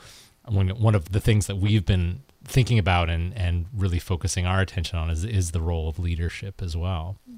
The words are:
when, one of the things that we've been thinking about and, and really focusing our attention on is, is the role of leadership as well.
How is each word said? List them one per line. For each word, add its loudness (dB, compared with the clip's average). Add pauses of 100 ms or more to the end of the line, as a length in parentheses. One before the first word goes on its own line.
(480)
when, 2
one 4
of -2
the 2
things 4
that -4
we've 2
been 0 (200)
thinking 2
about 2
and, -2
and 0
really 0
focusing -2
our 2
attention -4
on -2
is, -2
is 0
the -2
role -2
of -6
leadership -4
as -6
well. -6 (180)